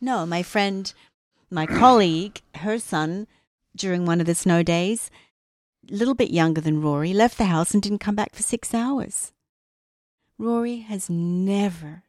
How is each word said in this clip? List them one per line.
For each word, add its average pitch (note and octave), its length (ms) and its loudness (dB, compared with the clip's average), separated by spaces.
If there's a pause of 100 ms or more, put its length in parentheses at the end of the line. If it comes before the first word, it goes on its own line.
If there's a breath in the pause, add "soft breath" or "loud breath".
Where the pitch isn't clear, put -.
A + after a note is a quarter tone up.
No, B3 260 -2
my F3 160 -2
friend, G3 500 -2 (580 soft breath)
my D#3+ 160 -4
colleague, G3+ 720 4 (160)
her G#3+ 220 -4
son, F3 480 -4 (500)
during F3+ 300 -2
one E3+ 140 2
of E3 60 0
the E3+ 80 2
snow E3+ 280 2
days, F3 480 -2 (800 soft breath)
a - 40 -8
little A#3+ 200 2
bit B3 160 0
younger E3 300 2
than D3+ 220 0
Rory, D3+ 300 0
left A3 260 4
the A3+ 60 2
house E3+ 300 2
and G3+ 80 4
didn't G3+ 180 -2
come G#3 160 -2
back - 180 -4
for - 80 -8
six - 320 -4
hours. B3 580 -4 (1080)
Rory A#3 400 -2
has G#3+ 320 -8
never F3 1000 -2